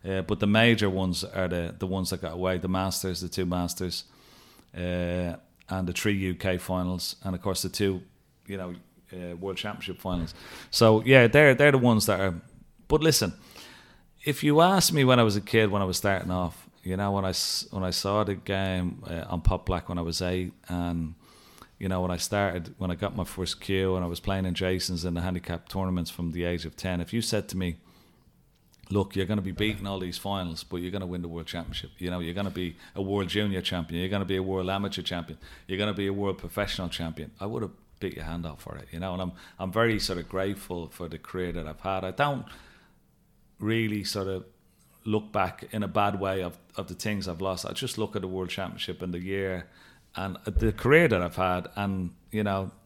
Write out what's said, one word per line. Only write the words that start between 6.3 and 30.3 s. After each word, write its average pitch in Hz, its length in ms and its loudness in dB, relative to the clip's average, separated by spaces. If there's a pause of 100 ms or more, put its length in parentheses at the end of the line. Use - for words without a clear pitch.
K 90 240 0
finals, 90 640 -4
and 95 100 -4
of 87 80 -6
course 92 220 -2
the 92 60 -4
two, 95 340 0 (420)
you 101 120 -10
know, 90 180 -8 (360)
uh, 87 260 -10
World 92 200 -6
Championship 104 420 -8
finals. 87 360 -2 (340)
So 110 360 8
yeah, 127 220 10
they're, 139 280 10
they're 143 160 8
the 135 80 6
ones 117 260 6
that 95 140 2
are. 95 160 2 (520)
But 151 140 4
listen, 135 320 4 (920)
if 143 200 -2
you 147 180 6
asked 185 320 6
me 143 100 6
when 127 160 8
I 117 40 8
was 104 120 4
a 104 60 0
kid, 107 300 4
when 101 100 2
I 95 40 2
was 92 120 0
starting 92 340 2
off, 90 380 -2 (140)
you 92 120 -2
know, 101 160 0
when 98 140 0
I 95 40 0
s-, - 420 -2
when 95 120 -2
I 92 60 0
saw 101 340 0
the 98 120 0
game, 92 720 -2
uh, 85 200 -6
on 87 140 -2
Pop 92 240 4
Black 87 240 -2
when 90 80 -4
I 85 60 -4
was 82 180 -4
eight, 90 320 -2 (160)
and, 87 460 -2 (640)
you 95 100 -4
know, 92 120 0
when 90 100 0
I 87 60 -2
started, 90 600 -2
when 92 140 -2
I 85 40 -2
got 98 200 -4
my 95 80 -2
first - 360 -6
cue, 95 360 0
and 90 100 -2
I - 20 -4
was 85 120 -6
playing 95 260 0
in 90 80 0
Jason's 92 500 -2
in 87 120 -2
the 85 60 -2
handicap 90 460 -6
tournaments 92 440 -2
from 87 200 -6
the 87 120 -4
age 87 220 -2
of 78 100 -12
ten, 90 260 -4
if 82 100 -8
you 113 120 0
said 104 260 -2
to 95 80 -6
me, 90 200 -2 (1120)
"Look, 98 240 0
you're 95 100 0
gonna 104 160 0
be 92 100 -4
beating 101 360 -2
all 98 120 -4
these 90 200 -6
finals, 90 440 -4